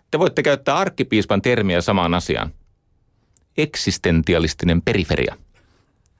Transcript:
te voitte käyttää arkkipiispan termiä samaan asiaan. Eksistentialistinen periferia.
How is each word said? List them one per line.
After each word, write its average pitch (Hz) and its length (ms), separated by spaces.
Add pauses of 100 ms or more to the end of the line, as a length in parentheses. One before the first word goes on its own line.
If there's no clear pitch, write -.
(100)
te 156 80
voitte 160 240
käyttää 143 340
arkkipiispan 110 680
termiä 101 380
samaan 87 340
asiaan. 80 360 (1040)
Eksistentialistinen 85 1300
periferia. - 540 (840)